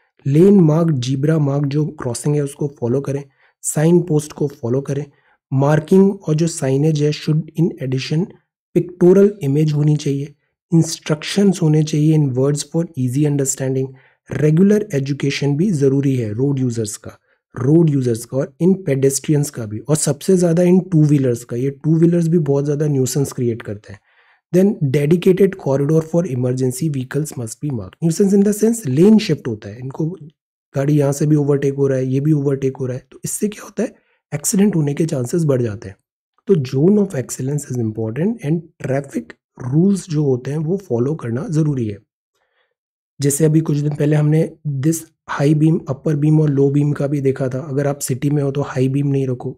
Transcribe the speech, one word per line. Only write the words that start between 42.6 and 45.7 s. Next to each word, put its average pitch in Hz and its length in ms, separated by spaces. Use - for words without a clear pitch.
जैसे 143 260
अभी 156 140
कुछ 156 180
दिन 147 180
पहले 151 200
हमने 151 340
this 165 120
high 147 300
beam, 160 160